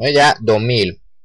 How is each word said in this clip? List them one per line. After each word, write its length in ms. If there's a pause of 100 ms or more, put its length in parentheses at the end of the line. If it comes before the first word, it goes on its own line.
Eh, 120
ya, 280
dos 200
mil. 420 (220)